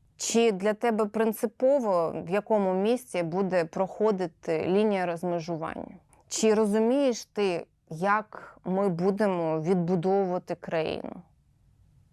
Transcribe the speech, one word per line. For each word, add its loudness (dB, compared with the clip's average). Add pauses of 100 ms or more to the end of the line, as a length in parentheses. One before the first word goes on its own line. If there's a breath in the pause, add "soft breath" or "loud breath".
(160)
Чи 2
для 0
тебе 0
принципово, 0
в -8
якому 2
місці 0
буде 0
проходити -2
лінія 2
розмежування? -6 (320 soft breath)
Чи 2
розумієш 2
ти, -2 (240)
як -2
ми 0
будемо 0
відбудовувати 0
країну? -6 (920)